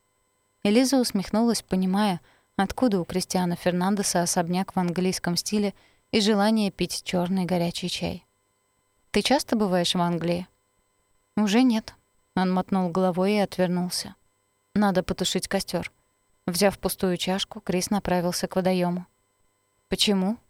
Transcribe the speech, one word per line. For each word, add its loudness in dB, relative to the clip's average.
Элиза 4
усмехнулась, 0
понимая, 0
откуда 0
у -2
Кристиана -2
Фернандеса 0
особняк -2
в -4
английском -2
стиле -2
и 4
желание 2
пить -6
черный -2
горячий -2
чай. -6
«Ты 2
часто 2
бываешь 2
в 0
Англии?» -2
«Уже 4
нет». 0
Он 2
мотнул 0
головой 2
и 2
отвернулся. -2
«Надо 2
потушить -2
костер». -4
Взяв 2
пустую -2
чашку, -4
Крис -2
направился 0
к -6
водоему. 0
«Почему?» 0